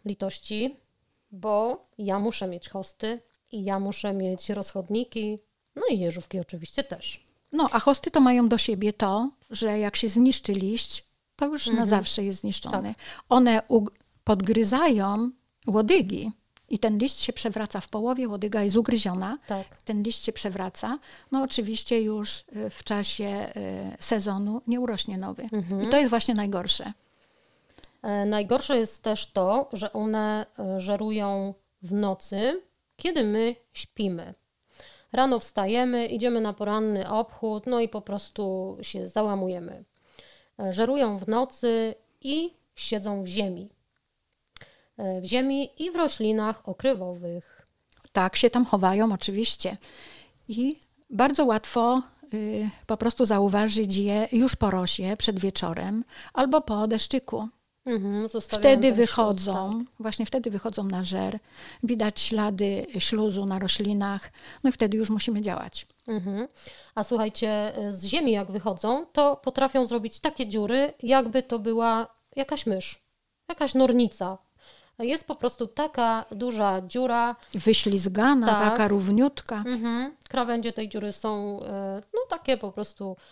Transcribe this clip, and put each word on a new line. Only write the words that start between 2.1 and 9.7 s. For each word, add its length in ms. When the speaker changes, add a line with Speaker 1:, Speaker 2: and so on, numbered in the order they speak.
Speaker 1:
muszę 300
mieć 200
hosty 520
i 120
ja 160
muszę 320
mieć 380
rozchodniki, 880
no 140
i 80
jeżówki 420
oczywiście 440
też. 420
Speaker 2:
No, 200
a 80
hosty 300
to 100
mają 280
do 100
siebie 340
to, 380
że 280